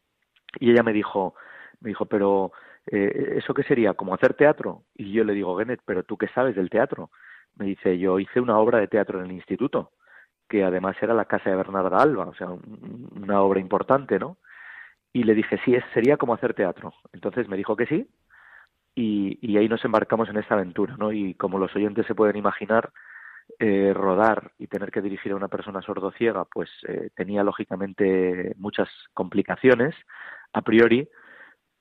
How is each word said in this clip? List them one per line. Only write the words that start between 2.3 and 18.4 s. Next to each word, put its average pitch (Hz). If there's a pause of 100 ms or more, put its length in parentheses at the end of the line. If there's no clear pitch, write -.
eh, -
¿eso 120
qué -
sería? 113
¿Como 95
hacer 131
teatro?". 143 (100)
Y 98
yo 110
le 107
digo, 92
"Genet, 113
pero 90
¿tú 104
qué 101
sabes 127
del 90
teatro?". 107 (460)
Me 101
dice, 95
"Yo 92
hice 98
una 120
obra 113
de 98
teatro 98
en 92
el 92
instituto, 92 (560)
que 101
además 92
era 110
La 107
casa 104
de 95
Bernarda 95
Alba", 123
o 90
sea, 92
un, - (120)
una 101
obra 98
importante, 104
¿no? 131 (760)
Y 123
le 110
dije, 107
"Sí, 123
es, 123 (100)
sería 135
como 123
hacer 113
teatro". 87 (180)
Entonces 101
me 98
dijo 101
que 117
sí, 196 (840)